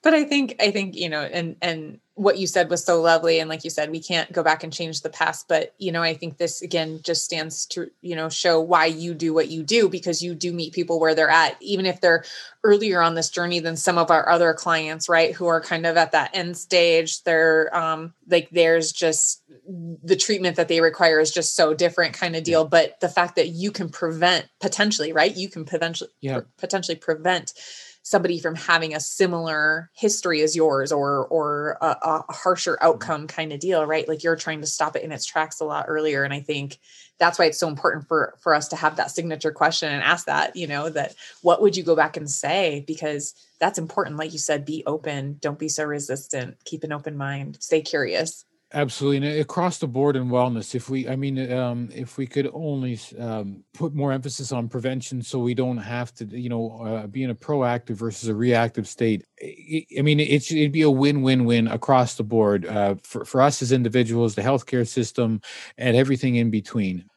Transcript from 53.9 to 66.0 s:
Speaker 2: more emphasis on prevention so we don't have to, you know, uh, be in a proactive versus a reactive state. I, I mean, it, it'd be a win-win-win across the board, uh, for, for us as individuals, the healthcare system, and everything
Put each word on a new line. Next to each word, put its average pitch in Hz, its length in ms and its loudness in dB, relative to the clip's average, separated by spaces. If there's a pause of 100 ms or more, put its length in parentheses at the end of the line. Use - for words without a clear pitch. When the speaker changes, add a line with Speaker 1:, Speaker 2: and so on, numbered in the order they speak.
Speaker 2:
more 139 160 0
emphasis 135 400 -6
on 120 160 -4
prevention 127 540 -6
so 127 180 -6
we 120 140 0
don't 123 240 -2
have 120 360 -8
to, 117 120 -12
you 123 220 -10
know, 113 380 -6
uh, 110 220 -6
be 131 160 -6
in 123 60 -4
a 117 40 -4
proactive 123 640 -2
versus 113 320 -6
a 110 60 0
reactive 117 520 2
state. 107 380 -2 (180)
I, - 420 -8 (140)
I 143 40 2
mean, 151 180 4
it, 143 320 0
it'd 151 180 2
be 156 120 2
a 151 80 6
win-win-win 131 760 4
across 120 480 2
the - 80 -6
board, 104 420 2
uh, 101 380 0
for, - 220 -12
for - 180 2
us 143 180 4
as 127 120 0
individuals, 117 640 2
the 101 60 -4
healthcare 123 440 0
system, 113 540 -2 (360)
and 120 200 2
everything 131 400 2